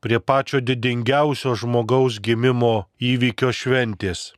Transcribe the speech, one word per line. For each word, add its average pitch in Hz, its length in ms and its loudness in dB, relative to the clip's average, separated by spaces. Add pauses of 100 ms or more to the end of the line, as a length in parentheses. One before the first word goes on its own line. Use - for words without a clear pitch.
prie 113 160 2
pačio 135 400 0
didingiausio 127 960 0
žmogaus 120 640 0
gimimo 117 680 0 (120)
įvykio 123 520 0
šventės. 110 880 -2